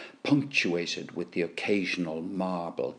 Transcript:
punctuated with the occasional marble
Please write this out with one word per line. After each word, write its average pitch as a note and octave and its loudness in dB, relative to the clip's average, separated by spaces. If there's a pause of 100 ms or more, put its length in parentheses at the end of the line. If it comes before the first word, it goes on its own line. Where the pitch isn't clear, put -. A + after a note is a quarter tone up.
(220)
punctuated F2 2
with F2 -4
the F2+ 2
occasional F2 0
marble F#2 -2